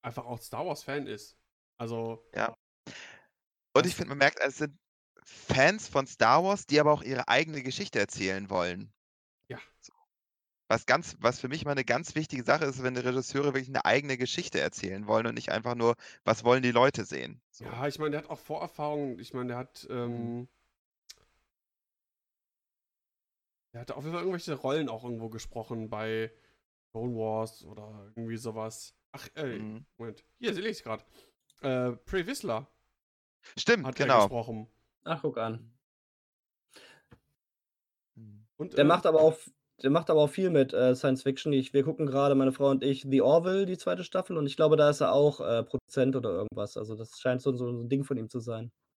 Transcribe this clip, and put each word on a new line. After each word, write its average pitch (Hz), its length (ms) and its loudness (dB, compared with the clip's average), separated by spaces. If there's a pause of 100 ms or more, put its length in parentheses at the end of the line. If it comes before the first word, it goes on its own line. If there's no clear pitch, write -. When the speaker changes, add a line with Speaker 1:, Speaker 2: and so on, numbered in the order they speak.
Speaker 1:
einfach 127 220 -10
auch 120 160 -10
Star 127 260 -8
Wars-Fan 143 400 -8
ist. - 320 -14 (400)
Also 113 460 -8 (100)
Speaker 2:
Ja. - 220 -4 (1160)
Und 151 100 6
Speaker 1:
das 175 80 -2
Speaker 2:
ich - 20 -8
find, 175 140 -8
man 139 100 -10
merkt, 139 220 2
es 135 180 -2
sind 151 200 -6 (440)
Fans - 680 0
von 135 180 0
Star 127 380 4
Wars, 196 220 -2
die 147 140 4
aber 151 120 6
auch 147 100 0
ihre 123 260 -6
eigene 151 340 0
Geschichte 127 360 -6
erzählen 98 520 -4
wollen. 92 420 -4 (560)
Speaker 1:
Ja. - 120 -16 (200)
Speaker 2:
So. - 120 -20 (760)
Was 113 180 0
ganz, 147 340 0
was 120 200 2
für 131 80 -6
mich 151 160 -8
mal 147 80 -4
eine 135 120 -2
ganz 127 320 -4
wichtige 147 280 -6
Sache 151 220 2
ist, 131 160 -6
wenn 127 120 -2
die 123 80 -2
Regisseure 131 520 -2
wirklich 131 140 -6
eine 135 180 -2
eigene 131 320 2
Geschichte 127 420 -4
erzählen 95 480 -6
wollen 110 180 2
und 117 100 -4
nicht - 160 -8
einfach 117 240 -4
nur, 117 200 2 (280)
was 113 200 0
wollen 127 180 4
die 123 100 2
Leute 117 320 4
sehen. - 460 -10
So. - 140 -20
Speaker 1:
Ja, 127 240 -8
ich 143 100 -8
meine, 151 140 -4
der 151 100 -6
hat - 80 -20
auch 147 80 -10
Vorerfahrung. 147 800 -8
Ich 117 160 -16
meine, 127 140 -6
der 120 100 -6
hat, - 320 -14
ähm, 120 440 -6
Speaker 2:
Mhm. 120 140 -10 (3250)
Speaker 1:
der 120 100 -16
hatte - 140 -12
auf 135 80 -12
jeden 160 100 -8
Fall 175 80 -4
irgendwelche 175 320 -4
Rollen 143 340 -2
auch 113 160 -10
irgendwo 113 240 -8
gesprochen 110 600 -10
bei 110 420 -4 (600)
Clone 117 240 -6
Wars 110 480 -4
oder 107 420 -20 (100)
irgendwie 113 200 -8
sowas. 110 600 -10 (160)
Ach, - 220 -18
ey, 127 260 -8
Speaker 2:
Mhm. 107 260 -14 (120)
Speaker 1:
Moment. 113 260 -16 (140)
Hier, 233 160 -4
seh 202 140 -6
ich's - 140 -8
grad. 110 240 -10 (560)
Äh, 127 300 -2
Pre 175 340 -6
Vizsla 139 420 -6 (880)
Speaker 2:
Stimmt, 196 300 2
Speaker 1:
hat - 120 -6
er 143 60 2
Speaker 2:
genau. 135 60 4
Speaker 1:
gesprochen. 113 560 4 (360)
Speaker 3:
Ach, 160 180 -4
guck 139 160 -4
an. 113 340 -6 (2500)
Speaker 2:
Mhm. 107 300 -20 (100)
Speaker 1:
Und, 156 200 -10
Speaker 3:
Der 143 80 6
Speaker 1:
äh, - 0 -
Speaker 3:
macht 175 220 4
aber 160 140 10
auch, 156 160 8 (460)
der 135 80 2
macht 160 200 2
aber 156 120 8
auch 143 80 4
viel 190 200 0
mit, 139 220 6
äh, 127 220 6
Science 131 280 0
Fiction. 139 300 -2
Ich, 131 200 0
wir 139 120 4
gucken 156 220 -2
gerade, 139 280 2
meine 135 180 6
Frau 139 180 2
und 131 120 2
ich, 135 200 0
The 135 200 4
Orville, 175 440 4
die 180 120 -4
zweite 180 260 -4
Staffel, 185 320 -4
und 151 100 0
ich 139 100 -6
glaube, 156 200 6
da 147 140 8
ist 147 100 -2
er 127 120 4
auch, 143 280 4
äh, 113 240 0
Produzent - 520 -2
oder 113 140 -2
irgendwas. 101 460 -4
Also 107 200 -8
das 113 240 -16
scheint 127 220 0
so, 135 120 0
so 123 160 -4
ein 120 180 -6
Ding 135 160 0
von 135 120 -4
ihm 110 140 -6
zu 123 100 -8
sein. 117 300 -8 (260)